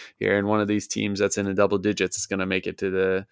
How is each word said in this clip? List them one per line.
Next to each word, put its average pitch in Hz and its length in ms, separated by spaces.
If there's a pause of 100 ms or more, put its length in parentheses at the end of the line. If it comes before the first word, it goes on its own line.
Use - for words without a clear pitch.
(180)
here, 101 180
and 101 120
one 107 120
of 104 80
these 104 180
teams 104 320
that's 101 200
in 101 80
the 98 80
double 101 240
digits 95 400
is - 80
gonna 95 200
make 95 200
it 90 120
to 98 120
the, 95 400